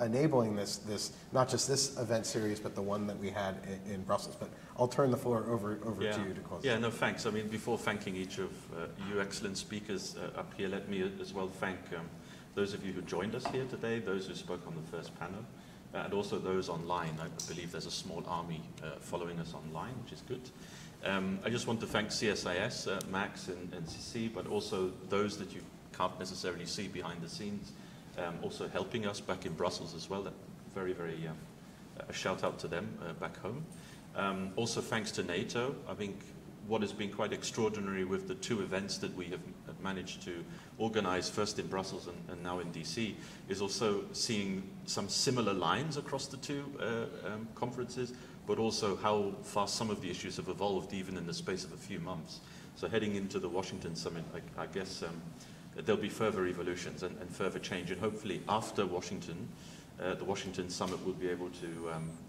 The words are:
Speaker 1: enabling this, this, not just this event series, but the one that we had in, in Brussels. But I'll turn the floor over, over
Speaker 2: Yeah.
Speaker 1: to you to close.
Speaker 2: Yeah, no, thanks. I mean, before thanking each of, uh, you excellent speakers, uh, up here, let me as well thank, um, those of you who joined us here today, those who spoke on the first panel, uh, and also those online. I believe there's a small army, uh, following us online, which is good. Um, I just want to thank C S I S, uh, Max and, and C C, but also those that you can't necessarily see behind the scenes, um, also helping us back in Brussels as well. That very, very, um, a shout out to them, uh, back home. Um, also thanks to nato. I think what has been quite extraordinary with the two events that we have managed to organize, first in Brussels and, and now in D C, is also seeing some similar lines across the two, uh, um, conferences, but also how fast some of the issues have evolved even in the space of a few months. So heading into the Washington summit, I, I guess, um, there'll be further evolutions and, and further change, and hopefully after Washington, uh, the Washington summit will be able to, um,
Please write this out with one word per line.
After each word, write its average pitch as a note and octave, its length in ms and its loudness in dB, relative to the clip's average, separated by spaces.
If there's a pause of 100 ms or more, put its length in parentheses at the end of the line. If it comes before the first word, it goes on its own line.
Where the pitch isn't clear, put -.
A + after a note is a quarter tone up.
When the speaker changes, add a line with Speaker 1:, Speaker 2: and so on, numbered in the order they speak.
Speaker 1:
enabling A#2+ 540 6
this, G2+ 220 0
this, G#2 340 -2 (200)
not C3 160 8
just - 200 4
this - 300 4
event A2+ 280 4
series, G#2+ 320 2
but F#2+ 160 -4
the G2+ 80 0
one G2+ 240 2
that G2+ 120 -2
we G2 120 0
had F#2+ 260 0 (300)
in, G2+ 80 -2
in F#2+ 80 -2
Brussels. G2+ 340 2
But G2 120 -4 (280)
I'll B2 120 8
turn C#3 220 8
the A#2 60 6
floor A#2 320 4
over, G#2 360 2
over G#2 180 0
Speaker 2:
Yeah. G#2+ 140 4
Speaker 1:
to G2+ 120 2
you F#2 60 -2
to - 60 -4
close. F2 240 -4
Speaker 2:
Yeah, A#2+ 140 6
no, A#2 120 4
thanks. A2 360 2
I A2+ 40 4
mean, G#2+ 180 2
before A2 300 2
thanking G2+ 380 0
each F#2 220 -2
of, F#2 120 0 (220)
uh, E2 140 -2 (220)
you G2+ 120 2
excellent G2 380 0
speakers, - 580 -4
uh, F2 240 -4
up F2 160 -6
here, G2 120 2
let G2 200 -2
me F#2+ 200 2 (120)
as F#2 120 -6
well F#2+ 160 0 (120)
thank, F#2+ 180 0 (180)
um, E2 100 -4 (480)
those G2+ 200 4
of G2 100 -4
you F#2+ 80 -2
who F2 100 -2
joined F#2 320 0
us B2+ 120 0
here C3 200 2
today, A2+ 340 0
those F#2+ 260 2
who F2+ 80 -4
spoke F2 320 -4
on E2+ 80 -6
the D#2+ 220 -6
first D#2+ 240 -6
panel, F#2+ 240 -4 (500)
uh, - 40 -2
and F#2 160 0
also G2+ 240 2
those F#2 300 2
online. E2+ 520 0
I E2 80 -4 (180)
believe E2+ 240 -6
there's E2 160 -4
a F2 40 -6
small E2+ 360 -4
army, E2+ 360 -2 (200)
uh, D#2 160 -4
following F2 400 -2
us D#2+ 160 -4
online, D#2+ 380 -6 (100)
which - 100 -12
is - 100 -10
good. - 180 -6 (640)
Um, F#2+ 400 4
I A2 60 2
just A#2 160 2
want A#2 140 2
to G#2 60 -2
thank G#2 240 2
C A2 200 2
S F#2+ 160 2
I F2+ 100 2
S, A2 300 0
uh, G2 120 2 (140)
Max F#2+ 360 0
and, F2+ 260 -4
and E2+ 120 -6
C - 140 -8
C, A2+ 280 -2
but A2 180 -4
also G2 440 2 (200)
those G2+ 260 4
that F#2 180 -6
you F2+ 60 -8 (320)
can't - 260 0
necessarily F#2 460 -2
see F#2+ 240 -2
behind F2 320 -4
the E2+ 80 -4
scenes, G2+ 440 -6 (440)
um, E2+ 260 0
also F#2+ 260 -2
helping F#2+ 380 0
us G2+ 140 0
back F#2+ 240 -2
in F2+ 80 -2
Brussels F2 420 0
as E2 140 -6
well. G2 140 0
That F#2 100 -4 (420)
very, F#2 200 0
very, E2 340 -2
um, D#2+ 80 -4 (720)
a - 40 -6
shout F#2+ 300 2
out F2+ 180 2
to - 80 -2
them, E2+ 200 -2 (180)
uh, E2 80 -4
back F2 280 -4
home. C3 240 -4 (500)
Um, F#2+ 400 2
also A#2 240 2
thanks G#2+ 320 0
to G#2 100 0
nato. A2+ 520 0 (120)
I - 80 -4
think G2+ 220 -2 (520)
what G#2+ 120 4
has G2+ 120 2
been G#2 180 -2
quite G#2 240 2
extraordinary G2+ 720 2
with F#2+ 200 2
the F2+ 100 -2
two G#2+ 260 0
events F#2+ 360 0
that G2 160 -2
we F2+ 120 -4
have E2+ 140 -2 (420)
managed F#2+ 400 -2
to F2 200 -4 (360)
organize, G#2+ 500 4
first G#2 300 2
in F2+ 80 2
Brussels F#2 400 0
and, F2 100 -6 (140)
and F2 120 -6
now F2+ 180 0
in E2+ 120 -2
D E2 100 -4
C, G#2 340 0 (340)
is F#2+ 100 0
also G2+ 520 4
seeing G2 500 2 (240)
some G2+ 240 0
similar A#2+ 420 6
lines G2 460 4
across C#3 300 -2
the - 100 -8
two, C#3+ 260 -2 (160)
uh, A2+ 480 0
um, G#2+ 260 -4
conferences, B2 600 -2 (320)
but G#2 120 4
also G#2+ 380 6
how G2+ 360 6 (100)
fast G2+ 320 2
some A2+ 160 2
of G#2 100 0
the F#2 100 -2
issues F2+ 260 -4
have F2 120 -2
evolved F#2 440 2
even F#2+ 240 -2
in E2+ 100 -2
the E2+ 80 -2
space F#2 300 0
of - 80 -8
a D#2+ 40 -8
few F#2 220 -6
months. E2 420 -6 (360)
So F#2+ 120 0
heading G#2 280 4
into G2 220 0
the F#2 100 0
Washington F2+ 480 -2
summit, E2+ 260 -2 (120)
I, F2 280 -6
I E2 40 -4
guess, F#2 360 -4
um, E2+ 180 -4 (560)
there'll G#2 240 4
be G2+ 100 0
further F#2+ 360 4
evolutions F2 560 0
and, F2+ 180 -2
and F2+ 100 -6
further F#2 280 0
change, F2 320 -2
and F2+ 100 -2
hopefully G#2 480 0
after G#2+ 360 4
Washington, F2 640 -2 (500)
uh, F2+ 160 2
the - 100 -2
Washington F#2 440 0
summit F2+ 380 0
will F#2 80 4
be F2 140 0
able F2+ 220 0
to, E2 420 -4
um, D#2+ 180 -2 (180)